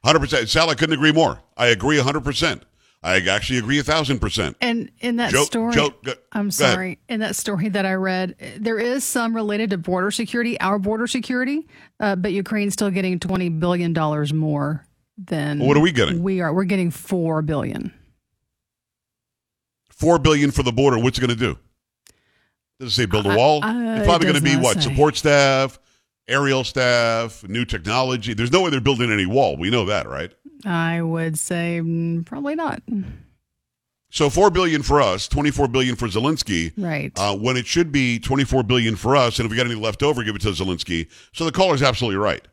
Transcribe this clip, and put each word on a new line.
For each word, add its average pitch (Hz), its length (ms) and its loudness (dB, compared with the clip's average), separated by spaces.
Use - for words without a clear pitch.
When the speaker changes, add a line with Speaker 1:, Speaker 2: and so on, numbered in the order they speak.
Speaker 1:
Hundred 156 160 6
percent. 131 300 0
Sal, 160 200 2
I 151 60 0
couldn't 156 180 0
agree 151 200 4
more. 160 280 2
I 120 100 4
agree 117 300 2
a 135 60 2
hundred 143 200 -2
percent. 139 400 -2
I 92 200 0
actually 101 360 0
agree 123 220 0
a 139 40 -2
thousand 143 360 0
percent. 104 420 -2
Speaker 2:
And 233 380 -2
in 240 160 -4
that 233 160 -2
Speaker 1:
Joe, - 140 4
Speaker 2:
story, 233 280 -4
Speaker 1:
Joe, 147 300 0
go, 127 100 -6
Speaker 2:
I'm 202 160 -2
Speaker 1:
go 147 140 -2
ahead. 127 120 4
Speaker 2:
sorry, 175 240 -6
in 226 120 -4
that 196 140 -4
story 202 340 -4
that 190 180 -2
I 190 60 0
read, 185 420 -2
there 226 180 -2
is 247 260 -2
some 226 320 -2
related 208 360 -2
to 190 80 -2
border 185 320 -2
security, 233 480 -4
our 196 180 0
border 220 300 -2
security, 262 600 -4
uh, 202 180 0
but 180 160 -2
Ukraine's 202 400 -2
still 202 180 -2
getting 185 260 -2
twenty 180 320 -2
billion 170 440 0
dollars 151 380 0
more 151 540 -2
than 147 360 -4
Speaker 1:
Well, 123 80 2
what 147 100 6
are 147 40 8
we 175 100 4
getting? 127 320 2
Speaker 2:
we 190 180 0
are. 160 100 -2
We're 185 120 0
getting 185 260 0
four 160 540 -2
billion. 151 500 -4
Speaker 1:
Four 170 260 4
billion 147 320 4
for 135 140 0
the 123 80 2
border. 127 260 4
What's 123 220 0
it - 20 0
gonna 123 140 0
do? 110 240 -4
Does 123 140 -6
it - 20 -2
say 123 100 2
build 101 220 0
a - 20 2
Speaker 2:
I, 101 60 4
Speaker 1:
wall? 147 280 4
Speaker 2:
uh, 226 340 -2
Speaker 1:
It's 208 100 2
probably 165 220 4
Speaker 2:
it 151 40 4
Speaker 1:
gonna 143 60 2
Speaker 2:
does - 20 0
Speaker 1:
be 139 140 2
Speaker 2:
not 131 80 2
Speaker 1:
what? 117 120 4
Speaker 2:
say. 151 140 0
Speaker 1:
Support 139 280 2
staff, 135 640 2
aerial 135 360 2
staff, 117 840 0
new 110 180 -4
technology. 113 680 -2
There's 117 180 -2
no 180 100 6
way 175 100 0
they're 131 100 0
building 120 300 2
any 101 160 2
wall. 104 300 2
We 85 120 -2
know 117 160 2
that, 90 220 -2
right? 69 240 -8
Speaker 2:
I 170 360 -2
would 165 360 -4
say, 170 460 -4
mm, 165 420 -4
probably 285 300 -8
not. 320 260 -6
Speaker 1:
So 147 200 2
four 185 200 4
billion 165 320 2
for 135 220 4
us, 98 240 0
twenty-four 143 400 0
billion 127 300 0
for 120 100 -4
Zelensky. 101 720 -2
Speaker 2:
Right. 160 380 -6
Speaker 1:
Uh, 98 200 -2
when 123 220 -2
it 123 100 -4
should 170 240 0
be 127 260 0
twenty-four 131 460 0
billion 113 320 2
for 123 200 0
us, 123 220 2
and 117 80 -2
if 104 60 -4
we 113 60 -4
got 123 100 0
any 117 80 -4
left 107 260 -4
over, 139 220 0
give 104 120 -4
it 92 80 -8
to 104 40 0
Zelensky. 87 600 -4
So - 140 -6
the 160 60 -2
caller's 170 320 2
absolutely 117 340 0
right. 98 360 -2